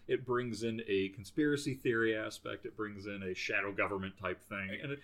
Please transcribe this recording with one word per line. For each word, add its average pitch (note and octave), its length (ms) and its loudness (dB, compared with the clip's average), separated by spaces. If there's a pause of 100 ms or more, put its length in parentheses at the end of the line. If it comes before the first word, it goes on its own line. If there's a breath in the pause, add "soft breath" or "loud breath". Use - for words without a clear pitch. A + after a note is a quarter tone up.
it C3 180 2
brings A#2+ 380 0
in A2+ 240 0
a G2 220 4
conspiracy C#3+ 680 0
theory A2+ 420 4
aspect. A2 480 -6
It G#2+ 120 -10
brings G#2 300 -6
in G2+ 180 -4
a F#2 100 -2
shadow G2+ 380 0
government F#2+ 440 0
type F#2 280 -2
thing. G2 360 -6
And C#3 120 -6
it, C#3+ 120 -6